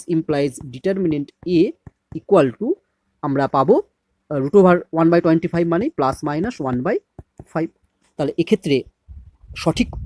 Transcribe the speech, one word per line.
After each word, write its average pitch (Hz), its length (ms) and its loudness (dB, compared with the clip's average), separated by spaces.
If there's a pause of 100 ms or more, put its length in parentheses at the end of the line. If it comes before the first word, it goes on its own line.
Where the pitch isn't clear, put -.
(160)
implies 147 380 -2 (220)
determinant 160 520 -2 (320)
A - 20 6 (580)
equal 165 280 4 (120)
to 220 80 -4 (560)
আমরা 139 220 0 (100)
পাবো, 143 200 4 (560)
আহ, 151 100 -4
root 135 200 -2
over 180 140 6 (240)
one 165 140 4
by 170 120 4
twenty-five 170 480 2
মানে 190 120 0 (120)
plus 131 200 0 (120)
minus 160 260 -4 (140)
one 123 180 -2
by 226 80 0 (560)
five। 165 200 -4 (440)
তাহলে 147 260 -4
এক্ষেত্রে 160 340 -4 (880)
সঠিক - 280 -2 (160)